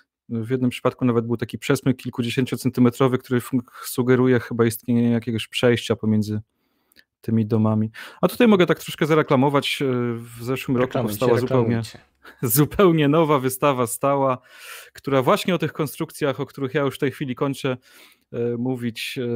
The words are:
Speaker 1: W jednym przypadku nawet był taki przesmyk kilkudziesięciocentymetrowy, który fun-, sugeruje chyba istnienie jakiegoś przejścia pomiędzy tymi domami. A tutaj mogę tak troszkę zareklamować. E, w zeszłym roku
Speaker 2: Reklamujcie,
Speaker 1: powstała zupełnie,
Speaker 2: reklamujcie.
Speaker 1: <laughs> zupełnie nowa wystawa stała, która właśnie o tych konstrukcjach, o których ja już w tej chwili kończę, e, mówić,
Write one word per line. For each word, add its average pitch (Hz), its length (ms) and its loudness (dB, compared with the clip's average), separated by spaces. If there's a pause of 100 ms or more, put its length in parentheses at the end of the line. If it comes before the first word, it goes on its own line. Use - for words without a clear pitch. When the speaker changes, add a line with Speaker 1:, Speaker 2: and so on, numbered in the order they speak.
(300)
Speaker 1:
W 113 200 -6
jednym 127 200 0
przypadku - 360 -2
nawet 117 200 2
był 117 120 -2
taki 120 200 -8
przesmyk 131 400 0
kilkudziesięciocentymetrowy, 123 1200 0
który 123 220 -2
fun-, 123 220 -2 (240)
sugeruje 127 540 2
chyba 117 260 0
istnienie 117 440 0
jakiegoś 113 380 -2
przejścia 120 480 0
pomiędzy 107 460 0 (800)
tymi 110 240 0
domami. 110 460 2 (300)
A 190 60 2
tutaj 240 200 2
mogę 190 180 6
tak 156 140 0
troszkę - 260 -4
zareklamować. 143 760 2
E, 143 40 0 (300)
w 117 280 -14
zeszłym 127 340 -4
roku 127 100 2
Speaker 2:
Reklamujcie, 110 320 -4
Speaker 1:
powstała 120 200 2
zupełnie, 123 360 0
Speaker 2:
reklamujcie. 113 240 -8 (420)
Speaker 1:
<laughs> 123 160 0
zupełnie 160 500 4
nowa 151 320 4
wystawa 127 480 0
stała, 135 500 0 (560)
która 135 280 -2
właśnie 180 340 0
o - 20 -2
tych 156 160 -4
konstrukcjach, 143 680 -6
o 139 60 -6
których - 280 -8
ja 147 80 0
już 139 140 -2
w - 40 -20
tej 139 120 0
chwili 127 240 -8
kończę, 135 420 -4 (540)
e, 120 260 -4
mówić, 120 600 -6 (160)